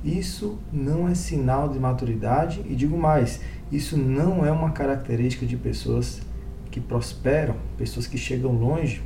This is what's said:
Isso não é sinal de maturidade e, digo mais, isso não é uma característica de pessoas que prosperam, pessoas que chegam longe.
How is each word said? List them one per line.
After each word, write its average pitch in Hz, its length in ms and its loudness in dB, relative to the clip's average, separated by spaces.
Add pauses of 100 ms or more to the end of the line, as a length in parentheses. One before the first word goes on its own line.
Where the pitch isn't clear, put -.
Isso 185 540 -4 (120)
não 151 380 0
é 175 60 2
sinal 143 560 0
de 131 80 -2
maturidade 123 880 0
e, 139 60 -2
digo 147 240 2
mais, 151 420 4 (320)
isso 143 240 -2
não 147 480 4
é 147 80 4
uma 160 200 2
característica 127 760 0
de 120 100 0
pessoas 120 640 -2 (500)
que - 80 -6
prosperam, 120 760 0 (220)
pessoas 117 280 -4
que 123 120 -6
chegam 127 340 0
longe. 127 540 2